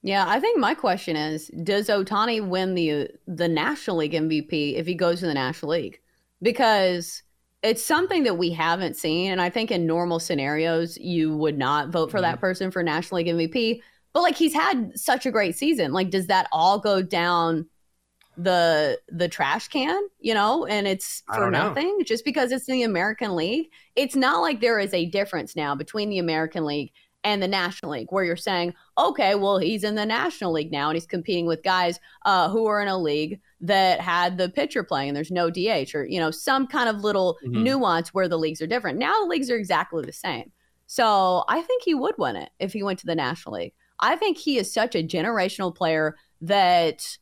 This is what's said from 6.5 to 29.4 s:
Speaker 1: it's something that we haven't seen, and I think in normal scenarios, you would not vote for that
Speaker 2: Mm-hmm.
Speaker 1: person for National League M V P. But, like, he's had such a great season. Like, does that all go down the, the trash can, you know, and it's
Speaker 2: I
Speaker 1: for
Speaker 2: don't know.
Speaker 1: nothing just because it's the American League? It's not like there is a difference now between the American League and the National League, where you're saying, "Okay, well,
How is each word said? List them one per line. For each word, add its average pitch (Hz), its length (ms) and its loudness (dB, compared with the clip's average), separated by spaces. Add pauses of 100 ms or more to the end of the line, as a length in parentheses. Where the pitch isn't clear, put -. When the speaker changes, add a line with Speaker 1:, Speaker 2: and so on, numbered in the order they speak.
Speaker 1:
it's 220 220 2
something 349 380 2
that 208 160 2
we 175 120 0
haven't 170 460 0
seen, 175 340 0
and 185 120 0
I 180 80 2
think 226 200 -2
in 175 160 0
normal 170 340 0
scenarios, 165 760 0
you 160 400 -2
would 151 220 0
not 139 320 0
vote 165 200 0
for 196 120 -2
that 165 140 0
Speaker 2:
Mm-hmm. - 40 -8
Speaker 1:
person 185 300 -2
for 180 120 -2
National 170 360 -2
League 170 100 0
M 170 80 0
V 165 120 0
P. 233 340 0 (300)
But, 302 80 4
like, 349 160 2
he's 330 160 4
had 302 460 0
such - 260 0
a 262 60 0
great 202 260 2
season. 233 380 0
Like, 185 160 0
does 185 160 0
that 185 260 2
all 180 260 4
go 196 220 2
down 170 640 0 (720)
the, 170 720 2
the 175 180 -2
trash 160 420 -2
can, 320 380 -2 (140)
you 226 140 0
know, 220 320 2
and 208 200 0
it's - 420 -4
Speaker 2:
I 110 80 -4
Speaker 1:
for - 80 0
Speaker 2:
don't - 80 0
know. 180 160 2
Speaker 1:
nothing 349 360 -2
just 226 180 -2
because 254 300 0
it's 262 140 -4
the 262 160 0
American 202 540 0
League? 214 340 -2 (260)
It's 269 180 0
not 277 260 4
like 311 200 0
there 226 180 4
is 196 140 -2
a 175 140 0
difference 185 500 -4
now 147 180 -2
between 208 360 -6
the 196 80 -2
American 160 480 -2
League 147 260 -4 (320)
and 208 180 0
the 185 60 0
National 185 440 -4
League, 123 180 -8
where 190 140 0
you're 175 120 -2
saying, 175 380 -2 (240)
"Okay, 220 360 2
well, 202 240 2